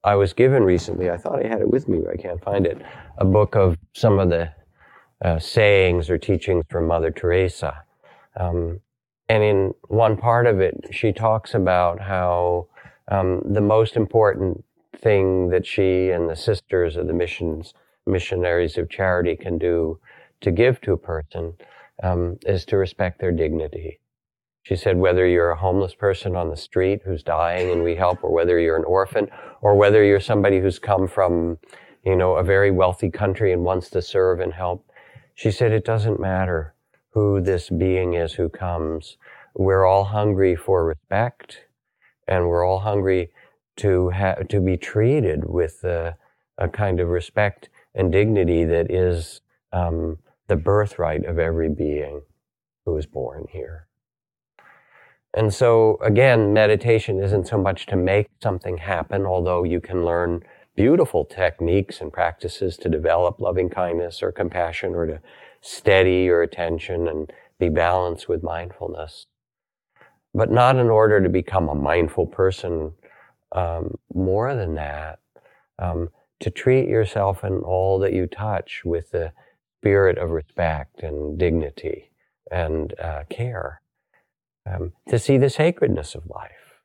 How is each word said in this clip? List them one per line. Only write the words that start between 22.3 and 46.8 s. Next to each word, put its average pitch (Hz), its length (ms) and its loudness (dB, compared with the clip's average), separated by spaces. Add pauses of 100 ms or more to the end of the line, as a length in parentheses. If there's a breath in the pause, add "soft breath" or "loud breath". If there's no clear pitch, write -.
is 95 200 -2
to 101 120 -2
respect 92 420 -4
their 92 120 -2
dignity. 80 680 -4 (640)
She 98 120 -2
said, 90 220 2
"Whether 92 300 4
you're 87 240 4
a 80 60 -4
homeless 92 360 -2
person 95 420 -2
on 85 140 -4
the 80 80 -8
street 95 480 -2
who's 87 160 -6
dying 85 480 -2
and 85 140 0
we 85 120 0
help, 90 280 0
or 82 80 -2
whether 85 280 2
you're 82 160 2
an 80 80 -2
orphan, 98 460 0 (320 loud breath)
or 104 140 4
whether 104 280 6
you're 101 160 6
somebody 98 400 2
who's 92 200 0
come 95 280 0
from, 85 520 0 (440 loud breath)
you 95 120 2
know, 92 200 2
a 90 80 2
very 98 280 4
wealthy 90 400 2
country 98 420 0
and 87 100 0
wants 92 280 -2
to 92 100 -2
serve 92 380 0
and 87 140 -4
help," 90 300 -6 (520 soft breath)
she - 160 -2
said, 113 200 0
"It 110 140 0
doesn't 110 340 0
matter 90 540 -2 (380)
who 101 280 2
this 92 300 -2
being 92 440 0
is 85 200 -2
who 85 160 -2
comes. 80 680 -8 (360 loud breath)
We're 95 320 4
all 98 200 4
hungry 98 500 2
for 90 280 0
respect, - 840 -4 (600)
and 90 220 0
we're 87 160 2
all 95 140 0
hungry 95 520 0 (460 soft breath)
to 90 320 2
ha-, 95 400 -2
to 101 100 0
be 92 160 0
treated 104 720 0
with 82 400 -4
a, 85 320 -4 (400)
a 101 100 -2
kind 95 320 -2